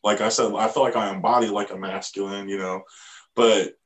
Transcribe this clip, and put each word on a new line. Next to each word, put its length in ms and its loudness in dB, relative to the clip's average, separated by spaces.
like 180 2
I 80 2
said, 240 2
I 140 0
feel 160 2
like 120 0
I 160 -2
embody, 360 2
like, 240 -4
a 40 -10
masculine, 720 -8
you 100 -4
know, 240 -6
but 400 4